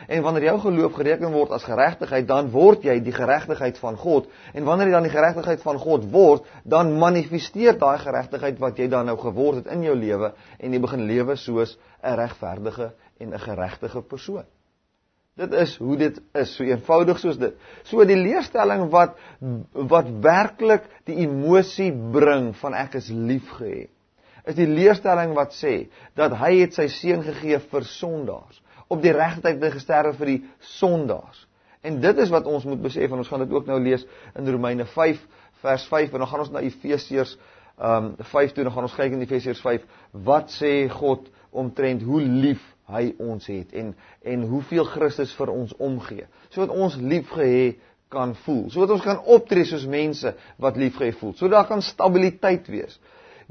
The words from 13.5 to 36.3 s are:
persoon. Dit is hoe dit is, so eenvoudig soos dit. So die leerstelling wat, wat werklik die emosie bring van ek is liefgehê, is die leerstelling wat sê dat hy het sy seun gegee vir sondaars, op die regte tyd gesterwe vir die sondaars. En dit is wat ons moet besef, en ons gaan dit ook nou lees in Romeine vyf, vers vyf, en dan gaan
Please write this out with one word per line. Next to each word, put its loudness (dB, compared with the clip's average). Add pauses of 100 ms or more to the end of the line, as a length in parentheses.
persoon. -14 (880)
Dit -6
is 0
hoe -2
dit 0 (140)
is, -2
so -4
eenvoudig 2
soos -2
dit. -2 (280)
So 6
die 6
leerstelling 0
wat, 6 (560)
wat 2 (140)
werklik 4 (220)
die -8
emosie 2
bring 2
van -8
ek -6
is -10
liefgehê, -6 (560)
is -8
die 4
leerstelling 4
wat -2
sê -2 (300)
dat 2
hy 2 (100)
het 0
sy 0
seun -2
gegee -2 (140)
vir -4
sondaars, -10 (300)
op -4
die 4
regte 0
tyd -6 (100)
gesterwe 0
vir -2
die -2 (360)
sondaars. -2 (400)
En -6
dit 4
is 2
wat 2
ons -4
moet -6
besef, -4
en -6
ons -10
gaan -4
dit -8
ook -4
nou 0
lees 0 (320)
in -6
Romeine -4
vyf, 2 (400)
vers -2
vyf, 0
en -4
dan -6
gaan -6